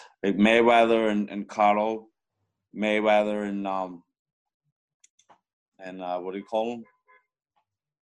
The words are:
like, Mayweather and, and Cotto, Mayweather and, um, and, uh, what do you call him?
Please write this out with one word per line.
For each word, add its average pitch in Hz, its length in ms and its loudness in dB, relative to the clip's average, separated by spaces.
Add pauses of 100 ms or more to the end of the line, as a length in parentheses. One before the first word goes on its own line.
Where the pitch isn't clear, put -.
(220)
like, 98 140 0
Mayweather 113 720 4
and, 104 200 -2
and 101 180 -10
Cotto, 107 580 0 (680)
Mayweather 104 720 0
and, 101 180 -8
um, 92 360 -8 (1800)
and, 92 240 -14
uh, 90 160 -6
what 92 140 -10
do 98 60 -8
you 98 60 -12
call 113 300 -4
him? 117 100 -14 (1200)